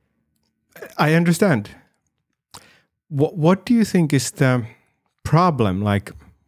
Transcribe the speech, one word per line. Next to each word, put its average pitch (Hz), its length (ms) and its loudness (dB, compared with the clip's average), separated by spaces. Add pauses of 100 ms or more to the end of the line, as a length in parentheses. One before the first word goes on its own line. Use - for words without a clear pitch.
(960)
I 156 160 2
understand. 170 560 0 (1400)
What, 151 300 -2
what 180 280 0
do 247 80 0
you 226 120 2
think 165 280 0
is 131 180 -2
the 127 340 -2 (580)
problem? 127 580 0
Like, 101 300 -2 (360)